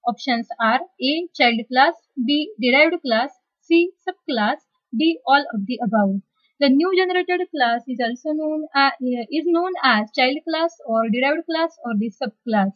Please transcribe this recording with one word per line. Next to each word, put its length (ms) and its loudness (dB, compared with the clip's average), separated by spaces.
Options 400 -4
are 200 2
A, 360 -2
child 240 2
class, 240 4
B, 240 0
derived 420 4
class, 280 0
C, 320 2
subclass, 520 -2
D, 300 0
all 160 4
of 120 -4
the 180 -6
above. 380 0
The 100 2
new 280 4
generated 580 0
class 320 0
is 140 -8
also 320 -4
known 420 -4
as, 260 2
is 460 -4
known 260 0
as 280 0
child 260 0
class 280 -2
or 220 0
derived 380 -2
class 380 -2
or 120 -6
the 140 -2
subclass. 640 -4